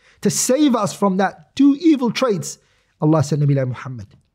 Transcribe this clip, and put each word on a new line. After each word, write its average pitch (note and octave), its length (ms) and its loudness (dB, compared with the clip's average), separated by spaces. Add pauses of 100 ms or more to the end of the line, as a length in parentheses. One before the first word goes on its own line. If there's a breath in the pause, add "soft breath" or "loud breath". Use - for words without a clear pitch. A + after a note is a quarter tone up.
(220 soft breath)
to G#3 80 0
save C4+ 440 0
us G#3 200 -2
from G3 240 -2
that - 380 -4
two C#4 240 4
evil C#4 300 2
traits, G#3 480 -4 (420)
Allah D#3 220 2
sent D3 200 -2
Nabi C#3 240 0
Muhammad. B2 400 -12 (280)